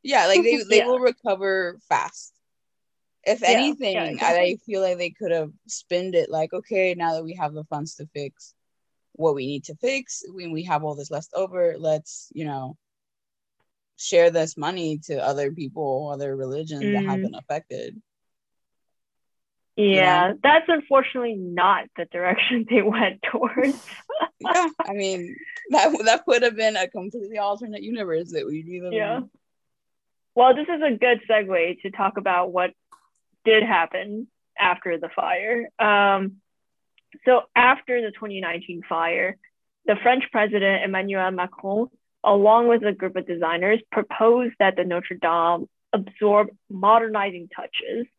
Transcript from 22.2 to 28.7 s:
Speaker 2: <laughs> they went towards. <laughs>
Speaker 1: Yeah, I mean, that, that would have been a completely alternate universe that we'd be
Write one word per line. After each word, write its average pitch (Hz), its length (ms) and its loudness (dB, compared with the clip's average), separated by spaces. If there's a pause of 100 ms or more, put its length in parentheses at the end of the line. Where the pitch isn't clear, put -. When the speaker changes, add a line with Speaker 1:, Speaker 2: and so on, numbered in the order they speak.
Speaker 2:
<laughs> - 40 -12
they 226 120 4
went 214 400 0
towards. 254 640 -2
<laughs> - 560 -8
Speaker 1:
Yeah, 349 260 0 (180)
I 202 100 -6
mean, 190 420 -6 (340)
that, 302 260 4 (100)
that 226 200 4
would 240 160 4
have 233 140 2
been 220 180 2
a 185 140 -2
completely 208 500 -10
alternate 202 460 -4
universe 175 480 -4
that 156 120 -4
we'd 156 220 -8
be 180 140 -12